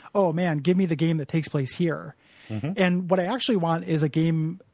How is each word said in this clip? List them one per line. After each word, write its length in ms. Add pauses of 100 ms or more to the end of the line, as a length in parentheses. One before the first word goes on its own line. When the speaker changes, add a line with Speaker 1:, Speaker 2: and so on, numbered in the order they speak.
(140)
Speaker 1:
"Oh 200
man, 240
give 180
me 80
the 120
game 200
that 120
takes 200
place 260
here." 400 (360)
Speaker 2:
Mm-hmm. 260
Speaker 1:
And 320
what 120
I 40
actually 320
want 300
is 160
a 80
game 500 (140)